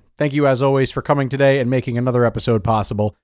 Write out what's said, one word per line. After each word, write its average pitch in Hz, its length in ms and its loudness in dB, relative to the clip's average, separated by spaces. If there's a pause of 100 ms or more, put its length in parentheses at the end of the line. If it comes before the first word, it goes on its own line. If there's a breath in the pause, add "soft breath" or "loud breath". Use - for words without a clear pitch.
(180)
Thank 147 140 -2
you, 143 160 0
as 127 140 2
always, 135 300 2
for 135 100 -6
coming 143 260 0
today 135 320 2
and 120 100 -2
making 127 280 -2
another 123 260 0
episode 113 400 0
possible. 107 600 -2